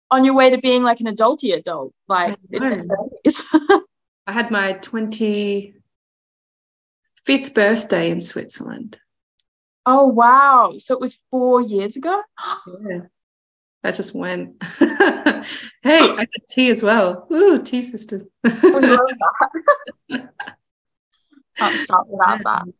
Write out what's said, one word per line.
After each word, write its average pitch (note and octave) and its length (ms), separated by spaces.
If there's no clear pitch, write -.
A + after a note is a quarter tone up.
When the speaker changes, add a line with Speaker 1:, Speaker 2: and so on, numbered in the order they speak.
Speaker 1:
on C4 140
your C4+ 100
way C4 160
to B3+ 80
being, B3+ 240
like, A#3+ 160
an A3+ 80
adulty A3 500
adult, D#3 380
like, F#3+ 240
Speaker 2:
I G3+ 40
Speaker 1:
in G#3+ 120
Speaker 2:
know. C4+ 60
Speaker 1:
your F#3+ 160
thirties. G3 640
<laughs> - 800
Speaker 2:
I G3 60
had A3+ 180
my G3 220
twenty-fifth G#3 1000
birthday G3+ 560
in E3+ 100
Switzerland. - 760
Speaker 1:
Oh, C4+ 220
wow. A#3+ 680
So B3+ 160
it B3+ 60
was B3+ 160
four B3+ 300
years G#3 360
ago? F4 260
<gasps> - 280
Speaker 2:
Yeah. F3+ 140
That - 100
just - 220
went. F3+ 440
<laughs> - 640
Hey, D4+ 160
I A#3+ 160
got - 320
tea B3+ 220
as A3+ 120
well. G#3 500
Ooh, E4 300
tea B3 200
sister. A3 520
<laughs> - 100
Speaker 1:
I A#3 60
love C4+ 340
that. - 260
<laughs> - 1200
Can't - 220
stop - 300
without G3 340